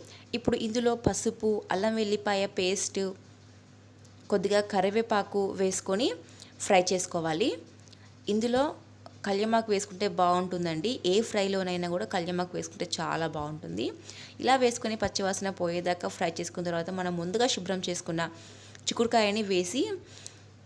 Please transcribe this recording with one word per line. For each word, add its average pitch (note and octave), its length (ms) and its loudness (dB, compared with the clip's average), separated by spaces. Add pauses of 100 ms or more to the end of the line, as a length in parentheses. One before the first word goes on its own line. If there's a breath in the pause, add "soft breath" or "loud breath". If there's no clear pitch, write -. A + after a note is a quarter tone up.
(360 loud breath)
ఇప్పుడు A3+ 200 2 (100)
ఇందులో A#3 260 2 (120)
పసుపు, A3 460 2 (240)
అల్లం G#3 260 2
వెల్లిపాయ G#3 420 2 (140)
పేస్ట్, F#3+ 420 0 (1300)
కొద్దిగా G3+ 280 4 (120)
కరివేపాకు G3+ 680 2 (180)
వేసుకొని G3 480 0 (560 loud breath)
ఫ్రై F#3+ 160 6 (100)
చేసుకోవాలి. F3+ 600 0 (840 loud breath)
ఇందులో A#3+ 300 2 (640)
కల్యమాకు A3 460 2
వేసుకుంటే G3 340 -2 (140)
బాగుంటుందండి. F3+ 680 2 (200)
ఏ - 20 4 (160)
ఫ్రైలోనైనా F#3+ 640 0
కూడా F3+ 220 -2
కల్యమాకు F3+ 420 -2
వేసుకుంటే E3 300 -6 (100)
చాలా D#3 300 0 (100)
బాగుంటుంది. D#3+ 480 -4 (560 loud breath)
ఇలా A#3+ 220 6
వేసుకొని A#3 400 0
పచ్చివాసన G3 580 -2
పోయేదాకా F3 560 0
ఫ్రై E3+ 220 0
చేసుకున్న F3 300 -6
తర్వాత, E3+ 200 -2 (100)
మనం F3+ 220 -2
ముందుగా A3 340 2
శుభ్రం F#3 320 -4
చేసుకున్న F3 320 -2 (680 loud breath)
చిక్కుడుకాయని A3 560 2 (100)
వేసి, F3+ 300 2 (800 loud breath)